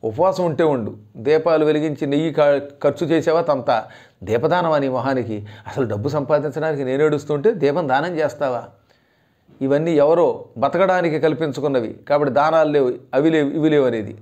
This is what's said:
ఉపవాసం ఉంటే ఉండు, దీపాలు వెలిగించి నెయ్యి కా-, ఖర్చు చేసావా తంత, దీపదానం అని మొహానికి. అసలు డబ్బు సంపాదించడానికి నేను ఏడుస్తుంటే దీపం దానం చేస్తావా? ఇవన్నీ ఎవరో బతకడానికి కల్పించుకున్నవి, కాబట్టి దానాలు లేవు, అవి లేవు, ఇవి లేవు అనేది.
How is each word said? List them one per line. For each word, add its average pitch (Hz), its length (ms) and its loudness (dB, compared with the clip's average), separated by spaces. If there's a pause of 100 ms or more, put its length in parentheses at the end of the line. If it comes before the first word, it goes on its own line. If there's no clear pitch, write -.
ఉపవాసం 175 400 0
ఉంటే 165 200 0
ఉండు, 131 320 -2 (200)
దీపాలు 156 480 2
వెలిగించి 151 420 -2
నెయ్యి 147 260 -2
కా-, 143 260 2 (240)
ఖర్చు 147 240 0
చేసావా 160 340 2
తంత, 131 440 0 (380)
దీపదానం 156 500 0
అని 143 160 0
మొహానికి. 120 580 -4 (200)
అసలు 135 200 -4
డబ్బు 104 220 -4
సంపాదించడానికి 147 760 -2
నేను 131 180 0
ఏడుస్తుంటే 147 500 0
దీపం 147 360 0
దానం 151 300 -2
చేస్తావా? 131 460 -4 (960)
ఇవన్నీ 143 300 0
ఎవరో 170 540 2 (140)
బతకడానికి 170 600 0
కల్పించుకున్నవి, 147 880 -2
కాబట్టి 143 260 2
దానాలు 156 360 2
లేవు, 139 220 2 (220)
అవి 147 160 4
లేవు, 151 200 2
ఇవి 156 200 0
లేవు 147 160 4
అనేది. 113 360 -4